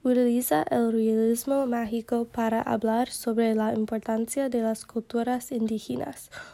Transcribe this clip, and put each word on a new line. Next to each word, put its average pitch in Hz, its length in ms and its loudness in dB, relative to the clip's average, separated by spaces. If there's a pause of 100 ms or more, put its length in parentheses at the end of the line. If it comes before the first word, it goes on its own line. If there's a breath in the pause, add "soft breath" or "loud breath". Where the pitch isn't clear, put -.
Utiliza 247 600 4
el 233 280 2
realismo 226 720 2
mágico 233 600 -2
para 226 360 0
hablar 226 480 0
sobre 226 460 0
la 220 180 0
importancia 226 760 -2
de 233 120 0
las 220 240 -2
culturas 240 640 -4
indígenas, 226 800 -4 (240 loud breath)